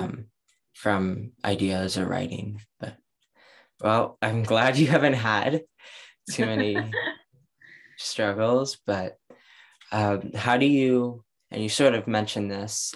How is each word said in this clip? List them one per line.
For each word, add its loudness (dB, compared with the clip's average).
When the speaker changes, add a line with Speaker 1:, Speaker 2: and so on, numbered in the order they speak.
Speaker 1:
um, -8
from -2
ideas -2
or -2
writing. -6
But, -12
well, 0
I'm 0
glad 2
you 6
haven't 4
had 0
too -2
many -2
Speaker 2:
<laughs> -20
Speaker 1:
struggles, 0
but, -4
um, 0
how 2
do 4
you, 2
and -6
you -2
sort 4
of -4
mentioned -2
this, -6